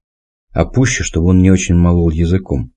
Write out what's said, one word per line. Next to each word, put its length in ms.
А 120
пуще, 380
чтобы 240
он 160
не 80
очень 240
молол 340
языком. 680